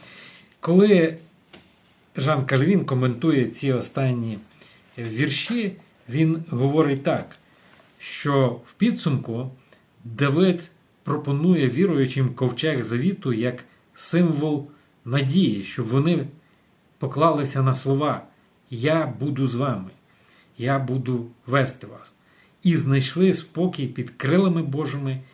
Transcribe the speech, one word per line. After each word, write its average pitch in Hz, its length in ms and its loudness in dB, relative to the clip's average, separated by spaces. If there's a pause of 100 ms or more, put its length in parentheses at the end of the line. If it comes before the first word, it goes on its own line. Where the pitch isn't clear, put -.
(600)
Коли 175 580 4 (1000)
Жан 135 280 0
Кальвін 143 400 2
коментує 127 640 0
ці 135 240 -4
останні 120 680 -2 (580)
вірші, 143 720 -4 (380)
він 160 400 0
говорить 139 540 2
так, 127 320 -2 (640)
що 139 480 0
в - 260 -8
підсумку 135 800 -2 (520)
Давид 143 680 0 (320)
пропонує 147 640 2
віруючим 135 640 2
ковчег 131 500 -2
завіту 127 500 -2
як 120 300 -2 (320)
символ 151 720 0 (380)
надії, 131 580 0
щоб 110 240 -6
вони 139 400 2 (720)
поклалися 143 640 0
на 131 140 2
слова 135 480 -2 (460)
«Я 139 500 0
буду 131 280 -2
з 117 80 -2
вами, 113 340 -4 (680)
я 135 220 -2
буду 123 480 -4 (180)
вести 131 420 -2
вас». - 260 -20 (500)
І 170 140 4
знайшли 135 560 2
спокій 175 540 -4
під - 220 -8
крилами 170 540 2
Божими 139 560 -4 (140)